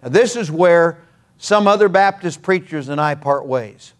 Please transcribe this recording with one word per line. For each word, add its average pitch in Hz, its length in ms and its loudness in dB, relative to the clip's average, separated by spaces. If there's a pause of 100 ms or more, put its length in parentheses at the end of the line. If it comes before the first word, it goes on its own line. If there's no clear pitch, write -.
Now, 127 60 -10
this 226 260 2
is 202 160 -6
where 170 480 2 (400)
some 208 280 0
other 202 220 4
Baptist 190 520 -2
preachers 165 480 -4
and 143 100 -6
I 151 160 -2
part 139 300 -4
ways. 120 540 -8